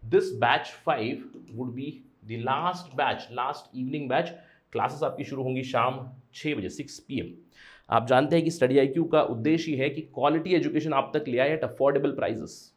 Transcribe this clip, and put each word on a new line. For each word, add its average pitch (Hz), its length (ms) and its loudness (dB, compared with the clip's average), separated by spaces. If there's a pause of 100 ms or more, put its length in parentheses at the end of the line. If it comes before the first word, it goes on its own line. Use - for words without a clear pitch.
this 190 240 2 (100)
batch 123 320 2 (140)
five 135 400 -2 (280)
would 123 220 -8
be 139 140 -8 (360)
the 113 180 -8
last 143 520 -2
batch, 127 380 0
last 127 420 -6
evening 139 340 -4
batch। 165 220 2 (420)
Classes 131 300 -2
आपकी 139 200 -4
शुरू 135 200 -6
होंगी 131 220 -2
शाम 127 340 0 (340)
छः 151 220 -4
बजे, 98 140 -6
सिक्स - 300 -12
पी 135 200 -6
एम। 87 140 -8 (560)
आप 117 180 2
जानते 139 280 4
हैं 160 100 4
कि 165 60 0
Study 131 280 4
आईक्यू 160 260 4
का 156 200 4
उद्देश्य 151 460 0
ही 139 60 -2
है 135 120 0
कि 147 120 -8 (120)
quality 160 420 2
education 151 380 0
आप 135 200 0
तक 147 140 -2
ले 120 120 0
आए 151 200 2
at 123 100 -2
affordable 139 480 2
prices। - 400 -4 (200)